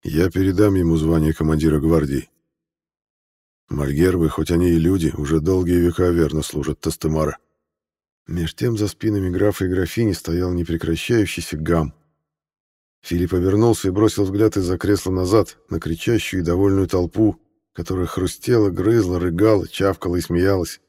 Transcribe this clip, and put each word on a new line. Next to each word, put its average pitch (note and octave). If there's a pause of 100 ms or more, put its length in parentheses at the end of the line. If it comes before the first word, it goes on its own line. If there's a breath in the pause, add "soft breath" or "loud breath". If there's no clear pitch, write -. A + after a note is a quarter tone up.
я E2
передам F#2+
ему E2
звание D#2+
командира D#2
гвардии. C#2+ (1400)
Мальгербы, D2+
хоть D#2
они F2
и E2+
люди, E2
уже D2+
долгие F2+
века F2
верно D#2
служат D2
Тастемара». D#2 (880)
Меж E2+
тем A#2+
за G#2
спинами G2+
графа F#2+
и F#2
графини F#2
стоял F2
непрекращающийся E2
гам. D#2+ (1080)
Филипп F2
обернулся G2+
и -
бросил G2+
взгляд G2+
из-за F2+
кресла F#2+
назад F#2 (100)
на F2
кричащую F#2
и -
довольную F#2+
толпу, F2 (320)
которая F2+
хрустела, G2+
грызла, F#2
рыгала, F2+
чавкала F#2
и F2+
смеялась. F2